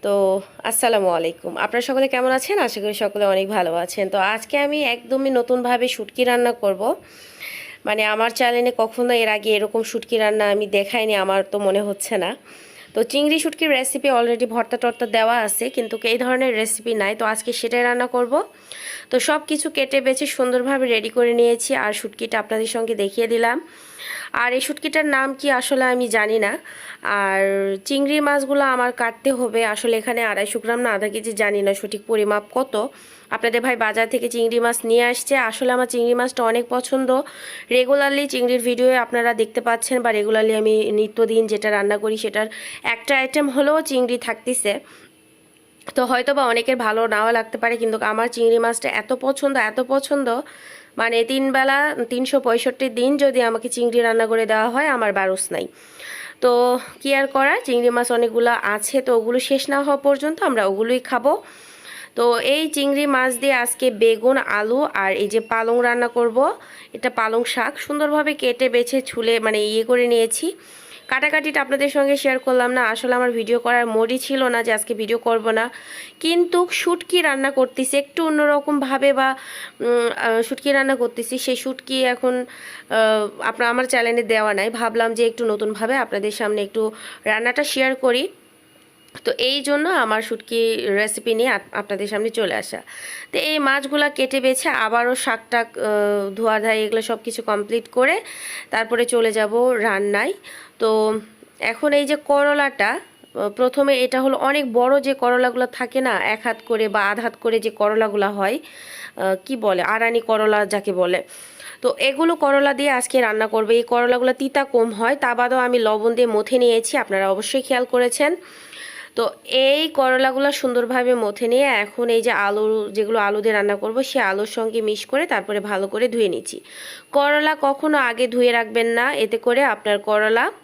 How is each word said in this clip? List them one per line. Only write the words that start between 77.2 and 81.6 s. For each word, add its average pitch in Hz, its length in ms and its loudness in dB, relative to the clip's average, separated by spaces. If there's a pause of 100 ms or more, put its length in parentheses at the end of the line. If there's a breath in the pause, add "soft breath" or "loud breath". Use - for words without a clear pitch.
রান্না 269 220 0 (100)
করতেছি 262 440 -2
একটু 302 260 -6
অন্যরকমভাবে, 285 800 2 (100)
বা, 269 120 2
উম, 240 800 -2
আহ, 226 380 0
শুটকি 269 300 -4
রান্না 269 240 2
করতেছি। 233 340 -4 (100)
সেই 254 180 0